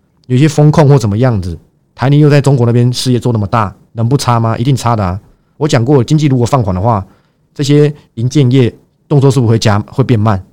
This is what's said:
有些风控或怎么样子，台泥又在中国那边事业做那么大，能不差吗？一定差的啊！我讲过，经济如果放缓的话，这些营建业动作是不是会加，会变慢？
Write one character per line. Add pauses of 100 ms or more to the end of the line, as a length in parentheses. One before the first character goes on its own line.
(280)
有
些
风
控
或
怎
么
样
子， (360)
台
泥
又
在
中
国
那
边
事
业
做
那
么
大， (160)
能
不
差
吗？
一
定
差
的
啊！ (360)
我
讲
过，
经
济
如
果
放
缓
的
话， (480)
这
些 (220)
营
建
业 (360)
动
作
是
不
是
会
加，
会
变
慢？ (100)